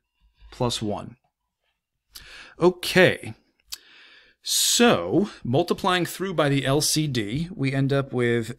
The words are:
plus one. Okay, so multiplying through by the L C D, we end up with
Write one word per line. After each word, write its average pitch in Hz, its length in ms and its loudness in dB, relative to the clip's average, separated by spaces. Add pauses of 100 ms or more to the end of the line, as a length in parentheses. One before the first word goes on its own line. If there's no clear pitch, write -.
(520)
plus 120 300 -4
one. 104 360 -8 (1400)
Okay, 175 760 2 (1080)
so 160 880 2 (140)
multiplying 175 600 0
through 185 280 -6
by 156 140 2
the 139 180 0
L 135 140 2
C 156 280 0
D, 123 460 -4
we 135 200 -4
end 135 180 0
up 139 220 -2
with 120 460 0